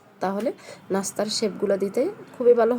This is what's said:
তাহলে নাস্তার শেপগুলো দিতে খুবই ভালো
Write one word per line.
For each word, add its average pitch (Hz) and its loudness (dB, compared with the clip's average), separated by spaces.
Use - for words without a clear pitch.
তাহলে 202 -2
নাস্তার 196 -4
শেপগুলো 196 -2
দিতে 202 -2
খুবই 240 6
ভালো 226 4